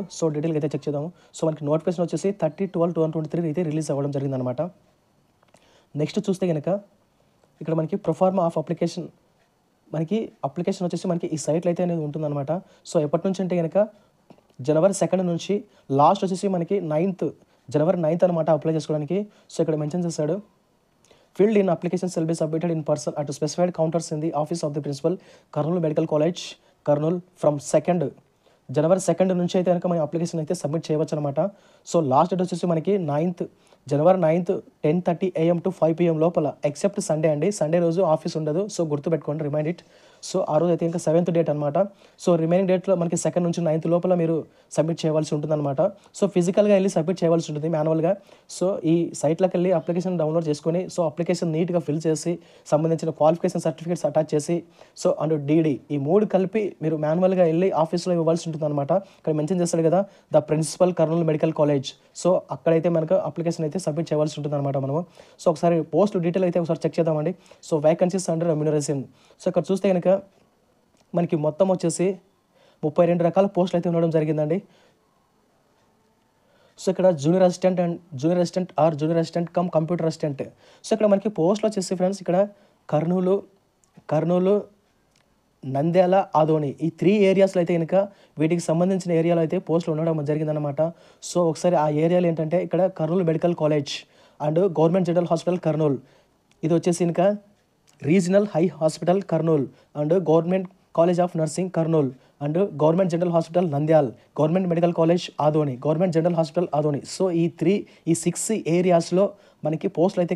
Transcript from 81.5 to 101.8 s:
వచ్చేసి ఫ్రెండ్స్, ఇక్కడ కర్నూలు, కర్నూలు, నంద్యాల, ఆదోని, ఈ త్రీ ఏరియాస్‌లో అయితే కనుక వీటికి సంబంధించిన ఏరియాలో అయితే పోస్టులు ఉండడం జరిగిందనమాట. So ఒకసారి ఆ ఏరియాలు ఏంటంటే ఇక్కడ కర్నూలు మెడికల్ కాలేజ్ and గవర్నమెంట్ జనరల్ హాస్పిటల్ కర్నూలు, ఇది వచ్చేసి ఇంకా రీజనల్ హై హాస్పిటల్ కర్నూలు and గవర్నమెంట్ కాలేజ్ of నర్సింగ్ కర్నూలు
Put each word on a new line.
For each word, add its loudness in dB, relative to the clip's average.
వచ్చేసి -4
ఫ్రెండ్స్, -2
ఇక్కడ 0
కర్నూలు, 2
కర్నూలు, 2
నంద్యాల, 4
ఆదోని, 2
ఈ -2
త్రీ 4
ఏరియాస్‌లో 4
అయితే 0
కనుక -2
వీటికి 0
సంబంధించిన 0
ఏరియాలో 2
అయితే -2
పోస్టులు 0
ఉండడం -2
జరిగిందనమాట. -2
So -2
ఒకసారి 2
ఆ 2
ఏరియాలు 4
ఏంటంటే -2
ఇక్కడ 0
కర్నూలు 0
మెడికల్ 0
కాలేజ్ 0
and 0
గవర్నమెంట్ 2
జనరల్ 0
హాస్పిటల్ -2
కర్నూలు, 0
ఇది 0
వచ్చేసి 0
ఇంకా 2
రీజనల్ 4
హై 2
హాస్పిటల్ 2
కర్నూలు 2
and 0
గవర్నమెంట్ 2
కాలేజ్ 4
of -4
నర్సింగ్ -4
కర్నూలు 2